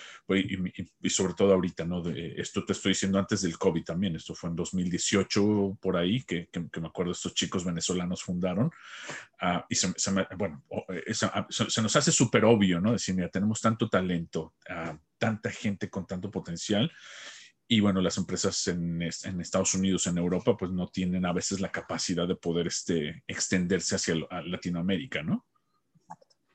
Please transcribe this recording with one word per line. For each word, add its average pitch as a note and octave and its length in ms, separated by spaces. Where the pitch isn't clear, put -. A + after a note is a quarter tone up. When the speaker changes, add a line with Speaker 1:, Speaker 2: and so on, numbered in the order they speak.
Speaker 1:
Pues, F#2+ 180
y, F#2 380
y, - 180
y G2 80
sobre F#2 240
todo G2 220
ahorita, F2 320
¿no? F2 160
De, E2 360
esto - 280
te F#2+ 80
estoy - 160
diciendo G2 280
antes G2 220
del E2 160
covid E2 260
también, F2 320
esto D#2+ 200
fue F2 160
en E2 60
dos E2+ 180
mil F2+ 160
dieciocho G2 920
por F#2 160
ahí, F#2 260
que, E2+ 260
que, E2+ 200
que - 140
me D#2+ 60
acuerdo F2 240
estos - 200
chicos F2 320
venezolanos F2+ 580
fundaron, F2+ 480
ah, F2 300
y - 40
se, F#2 220
se - 140
me, F#2+ 160
bueno, E2+ 320
o, G2 240
eh, G2 220
se, - 100
ah, G2+ 240
se, - 220
se - 100
nos A2 160
hace D3 160
súper A2 320
obvio, G2+ 340
¿no? G#2 140
Decir, F#2+ 220
"Mira, F2 160
tenemos G#2+ 320
tanto A2 260
talento, F2 640
ah, E2 300
tanta A2 340
gente G#2 400
con F#2 160
tanto F#2 240
potencial", G2+ 640
y A2+ 140
bueno, G2 200
las F2+ 180
empresas F#2 500
en, E2+ 340
en F2+ 380
Estados F#2 340
Unidos, F#2+ 320
en F2 120
Europa, F2+ 400
pues F2+ 120
no F2+ 180
tienen F#2 380
a F2 60
veces F2 280
la F2+ 120
capacidad F2 560
de F#2 80
poder, E2+ 300
este, D#2 600
extenderse F2+ 680
hacia F2+ 180
lo, D#2 160
a F2 120
Latinoamérica, F2 800
¿no? F#3+ 240
Speaker 2:
Exacto. - 420